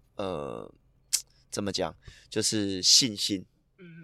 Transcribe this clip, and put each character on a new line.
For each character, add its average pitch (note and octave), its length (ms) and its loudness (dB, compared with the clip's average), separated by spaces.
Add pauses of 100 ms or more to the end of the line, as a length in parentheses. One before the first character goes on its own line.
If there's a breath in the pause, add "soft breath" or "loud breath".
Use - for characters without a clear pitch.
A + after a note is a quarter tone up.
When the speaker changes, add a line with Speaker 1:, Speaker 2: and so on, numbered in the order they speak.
(160)
Speaker 1:
呃， C#2+ 520 -6 (840)
怎 G#2+ 120 -2
么 G2 80 -2
讲， F2 240 -2 (320 soft breath)
就 A2 140 -2
是 G2 400 0
信 A2 340 6
心。 G2 300 -2 (320)
Speaker 2:
嗯。 F3+ 80 -20 (180)